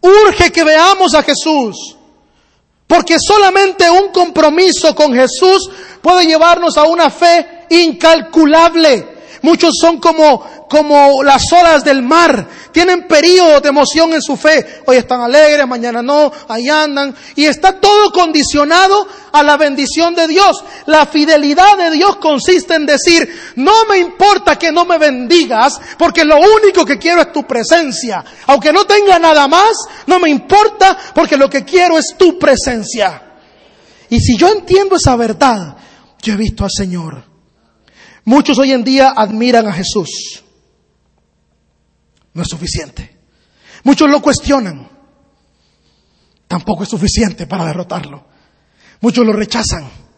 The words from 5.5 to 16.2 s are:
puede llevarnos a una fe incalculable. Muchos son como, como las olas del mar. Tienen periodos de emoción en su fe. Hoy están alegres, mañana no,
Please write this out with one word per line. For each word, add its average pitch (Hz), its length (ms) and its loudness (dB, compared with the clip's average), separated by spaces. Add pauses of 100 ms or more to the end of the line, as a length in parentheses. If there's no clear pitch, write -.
puede 359 240 2
llevarnos 330 500 0
a 302 80 2
una 330 240 0
fe 339 640 0
incalculable. 330 1400 2 (360)
Muchos 330 360 0
son 330 180 0
como, 311 680 0
como 285 560 2
las 277 180 2 (100)
olas 330 300 4
del 269 180 0
mar. 269 480 0 (220)
Tienen 359 380 -2
periodos 330 520 4
de 294 100 -2
emoción 302 420 0
en 311 100 -4
su 277 140 -6
fe. - 500 -2
Hoy 254 120 2
están 247 220 -4
alegres, 294 460 2
mañana 240 340 -8
no, 285 300 0 (160)